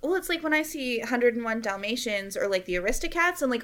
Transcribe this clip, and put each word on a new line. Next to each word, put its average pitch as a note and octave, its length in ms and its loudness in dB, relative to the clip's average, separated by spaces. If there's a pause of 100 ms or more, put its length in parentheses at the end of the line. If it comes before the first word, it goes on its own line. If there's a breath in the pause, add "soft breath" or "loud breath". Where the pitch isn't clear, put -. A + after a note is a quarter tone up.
Well, E4 120 2
it's F#4 120 -2
like E4 160 0
when D#4 100 2
I D4+ 100 2
see C4 360 -2
Hundred A#3+ 360 4
and A#3 100 -2
one A3+ 160 -2
Dalmatians G3+ 760 -2
or, G3+ 120 2
like, F#3+ 160 0
the F3+ 100 -2
Aristocats, E4+ 680 0
I'm C#4 80 2
like, A#3 140 0